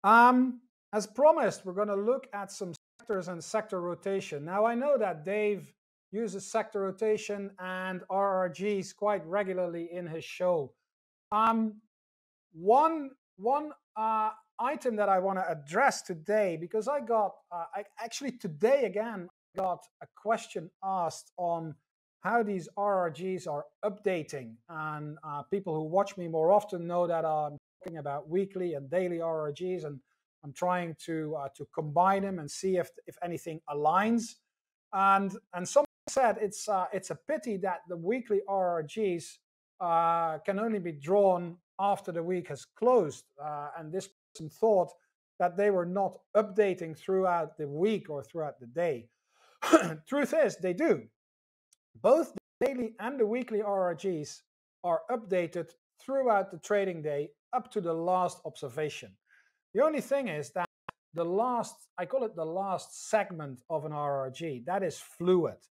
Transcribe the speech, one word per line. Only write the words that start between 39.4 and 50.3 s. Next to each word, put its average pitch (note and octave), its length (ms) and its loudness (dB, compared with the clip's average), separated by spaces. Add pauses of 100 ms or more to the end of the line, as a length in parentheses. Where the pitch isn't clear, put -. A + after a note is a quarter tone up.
uh, E3 640 2
can G3 140 0
only A3 180 0
be F3 140 -4
drawn F3 680 4 (220)
after G3 320 0
the E3 100 -4
week F3 280 -2
has C#3 160 -10
closed. A3 600 2 (180)
Uh, D3 260 -8 (100)
and D#3 120 -10
this F#3 180 -6 (260)
person D#3 120 -10
thought F#3+ 440 4 (480)
that F3 180 2
they G#3 140 4
were F3 160 2
not F#3+ 320 -2 (180)
updating F#3+ 580 2
throughout F3 640 0
the D3+ 100 -6
week E3+ 440 0
or C#3+ 120 -6
throughout D3+ 360 -8
the B2 80 -18
day. C3 400 -2 (560)
<clears throat> D#3+ 440 4
Truth C#4+ 300 0